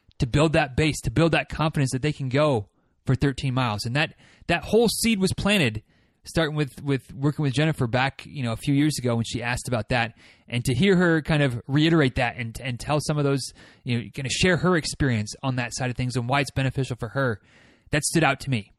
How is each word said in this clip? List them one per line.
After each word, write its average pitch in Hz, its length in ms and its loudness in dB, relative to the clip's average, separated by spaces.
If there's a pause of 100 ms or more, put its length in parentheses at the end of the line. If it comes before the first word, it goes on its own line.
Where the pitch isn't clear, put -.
(180)
to 135 80 0
build 147 280 2
that 147 220 0
base, 156 260 0
to - 80 -2
build 156 220 4
that 147 160 0
confidence 151 440 0
that 127 100 -4
they 151 100 0
can 139 160 -6
go 135 400 2 (380)
for 135 80 2
thirteen 135 400 0
miles. 120 300 -2
And 120 100 -6
that, 156 200 -2 (340)
that 170 160 0
whole 226 240 4
seed 226 320 0
was 185 140 2
planted, 151 480 0 (420)
starting 156 300 -2
with, 151 280 -4
with 139 320 -4
working 143 280 -2
with 135 120 0
Jennifer 147 320 2
back, 127 400 -2
you 147 160 -10
know, 117 100 -4
a 110 40 -4
few 143 180 0
years 147 240 2
ago 120 160 0
when 117 100 0
she 113 180 -6
asked 120 260 -4
about 120 200 -4
that, 120 260 0 (340)
and 120 180 -4
to 131 80 0
hear 190 200 4
her 170 280 4
kind 147 200 2
of 123 240 0
reiterate 151 500 4
that 120 200 0
and, 117 260 -10
and 123 160 -6
tell 147 220 -2
some 151 160 -2
of 147 80 0
those, 139 160 0 (440)
you 123 120 -2
know, 120 160 -4
kinda 131 160 -8
share 180 300 2
her 175 180 2
experience 120 640 -2
on 131 140 -2
that 120 180 -6
side 131 160 -4
of 120 60 -8
things 127 200 -4
and 120 120 -2
why 139 120 2
it's 139 100 -4
beneficial 135 460 -2
for 120 120 -8
her, 127 320 -2 (500)
that 151 140 0
stood - 180 2
out 139 180 2
to - 100 -6
me, 113 280 -4